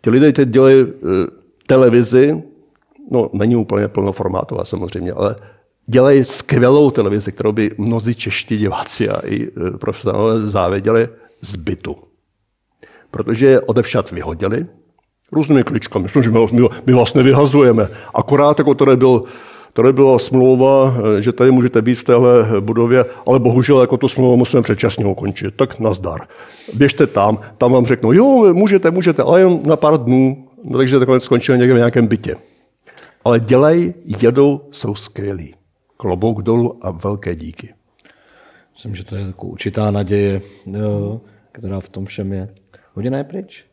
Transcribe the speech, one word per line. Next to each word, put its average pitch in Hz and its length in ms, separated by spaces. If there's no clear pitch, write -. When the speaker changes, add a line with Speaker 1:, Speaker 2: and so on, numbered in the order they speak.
Speaker 1:
Ti - 80
lidé 139 240
teď 135 160
dělají, 135 360
eh, 92 420
televizi, 127 760
no, 117 220
není 110 220
úplně 104 320
plnoformátová 98 760
samozřejmě, 87 460
ale 104 240
dělají 131 360
skvělou 131 680
televizi, 104 400
kterou 107 200
by 107 260
mnozí 113 380
čeští - 420
diváci 101 520
a 98 180
i, 107 200
eh, - 300
profesionálové 107 720
závěděli 101 600
z 101 140
bytu. 82 400
Protože 110 340
je 131 160
odevšad 113 500
vyhodili 92 540
různými 147 320
kličkami. - 400
Myslím, 123 200
že 117 80
my, 113 80
my, 120 100
my 127 80
vás 120 200
nevyhazujeme. 131 720
Akorát, 143 460
jako 139 140
tady 135 240
byl, 123 260
tady 127 200
byla 131 260
smlouva, 131 760
eh, 104 40
že 120 100
tady 127 200
můžete 123 300
být 117 140
v - 80
téhle 123 420
budově, 117 460
ale 127 120
bohužel 123 420
jako 123 160
tu 135 100
smlouvu 127 300
musíme 123 240
předčasně 107 440
ukončit. 98 500
Tak 131 240
nazdar. 90 420
Běžte 135 340
tam, 107 320
tam 123 140
vám 123 140
řeknou, 120 260
jo, 226 420
můžete, 190 380
můžete, 175 320
ale 170 160
jen 180 260
na 156 100
pár 151 280
dnů. 131 440
No, 123 140
takže 131 220
nakonec 127 240
skončili 127 340
někde 123 160
v 123 40
nějakém 120 300
bytě. - 280
Ale 120 140
dělají, 151 540
jedou, 139 400
jsou 104 240
skvělí. 98 580
Klobouk 104 440
dolů 117 400
a 95 100
velké 98 440
díky. 80 380
Speaker 2:
Myslím, 104 220
že 92 80
to 101 120
je 101 60
jako 95 260
určitá 104 440
naděje, 101 500
eh, 98 120
která 98 280
v - 100
tom 95 160
všem 98 280
je. 98 160
Hodina 127 240
je 143 60
pryč. 190 480